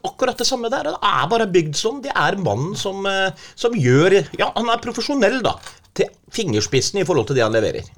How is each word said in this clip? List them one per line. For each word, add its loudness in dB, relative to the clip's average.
akkurat -2
det -2
samme -2
der, -4
og -6
det -
er 2
bare 2
bygd 2
sånn. -4
Det -6
er 2
mannen -2
som, -6
eh, 0
som -2
gjør, 4
ja, 0
han -2
er 2
profesjonell -2
da, 0
til -2
fingerspissen -2
i 0
forhold 0
til -2
det 4
han 0
leverer. -2